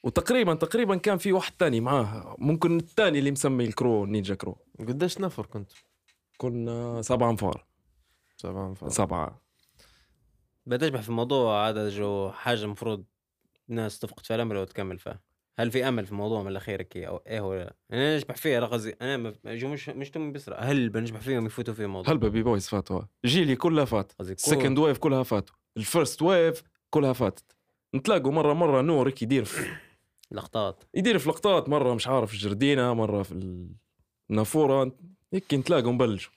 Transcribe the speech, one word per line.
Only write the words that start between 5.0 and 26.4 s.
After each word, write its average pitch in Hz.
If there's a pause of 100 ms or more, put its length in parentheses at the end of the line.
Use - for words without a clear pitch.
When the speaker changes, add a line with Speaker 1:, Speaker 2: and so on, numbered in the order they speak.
Speaker 2:
نفر 151
كنت؟ 104 (640)
Speaker 1:
كنا 117
سبعة 117
أنفار. 104 (720)
Speaker 2:
سبعة 95
أنفار. 95
Speaker 1:
سبعة. 87 (1300)
Speaker 3:
بتشبه 127
في 107
الموضوع 117
هذا 107
جو 101
حاجة 110
مفروض 104 (680)
الناس 113
تفقد -
فيها 113
الأمل 110
وتكمل 95
فيها. - (380)
هل 117
في 127
أمل 113
في 101
الموضوع 104
من 98
الأخير 95
كي 90
أو 92
إيه 110
هو؟ 95 (200)
أنا 143
نشبح 135
فيه، 135
أنا 117
قصدي، 110
أنا 131
ما، 113 (100)
جو 117
مش، 147
مش 139
تم 156
بسرعة. 139
هل 127
بنشبح 113
فيهم 123
يفوتوا 113
في 110
الموضوع؟ 98
Speaker 1:
هل 156
بيبي 110
بويز 107
فاتوا؟ 95 (220)
جيلي 135
كلها 160
فات. 107
Speaker 3:
قصدي 92
كل -
Speaker 1:
سكند 139
ويف 151
كلها 135
فاتوا. 107 (220)
الفيرست 143
ويف 165 (280)